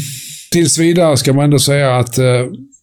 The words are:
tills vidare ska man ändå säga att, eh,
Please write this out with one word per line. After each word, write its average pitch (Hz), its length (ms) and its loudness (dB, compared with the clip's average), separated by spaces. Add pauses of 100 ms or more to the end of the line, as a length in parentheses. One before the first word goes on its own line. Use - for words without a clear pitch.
(520)
tills 165 280 0
vidare 165 380 2
ska 131 160 0
man 143 100 2
ändå 147 160 2
säga 139 360 0
att, 120 220 -2
eh, 123 280 2 (380)